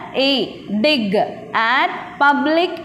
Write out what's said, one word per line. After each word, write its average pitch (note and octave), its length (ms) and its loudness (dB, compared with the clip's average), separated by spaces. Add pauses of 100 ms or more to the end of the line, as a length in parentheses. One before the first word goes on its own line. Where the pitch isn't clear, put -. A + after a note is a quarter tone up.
(160)
a C4+ 160 2 (500)
dig A#3 320 2 (400)
at B3+ 640 0
public D4 540 2 (140)